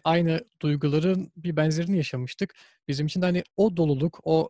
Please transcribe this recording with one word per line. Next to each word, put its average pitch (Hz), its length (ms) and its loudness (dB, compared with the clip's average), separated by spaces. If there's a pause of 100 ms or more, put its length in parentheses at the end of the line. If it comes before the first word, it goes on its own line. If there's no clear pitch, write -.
aynı 165 380 2 (200)
duyguların 156 760 0
bir 170 180 -6
benzerini 160 420 0
yaşamıştık. 131 560 -4 (340)
Bizim 143 180 -2
için 175 160 -4
de 180 40 2
hani 180 180 0 (140)
o 196 200 2
doluluk, 156 460 0
o 160 260 2